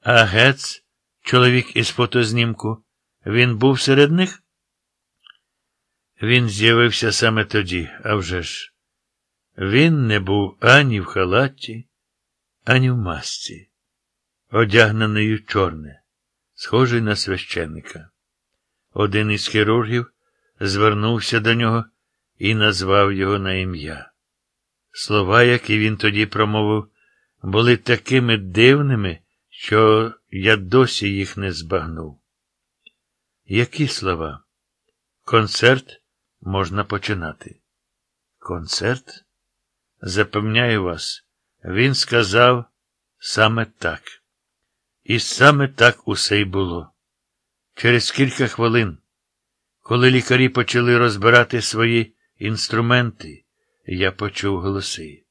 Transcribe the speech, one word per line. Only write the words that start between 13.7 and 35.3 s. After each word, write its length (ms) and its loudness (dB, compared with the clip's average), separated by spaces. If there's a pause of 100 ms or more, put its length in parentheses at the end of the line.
одягнений 840 2
у 40 -8
чорне, 640 -4 (520)
схожий 480 0
на 140 -2
священника. 920 -8 (840)
Один 380 0
із 160 -4
хірургів 640 0 (480)
звернувся 800 0
до 140 0
нього 320 0 (520)
і 180 0
назвав 580 2
його 260 -2
на 140 -4
ім'я. 580 -8 (800)
Слова, 520 2
які 360 2
він 180 0
тоді 280 0
промовив, 680 -2 (520)
були 340 2
такими 600 0
дивними, 840 2 (300)
що 640 0 (180)
я 260 0
досі 560 0
їх 240 -6
не 140 -6
збагнув. 720 -8 (1200)
Які 420 -2
слова? 560 -6 (800)
Концерт 800 -2 (400)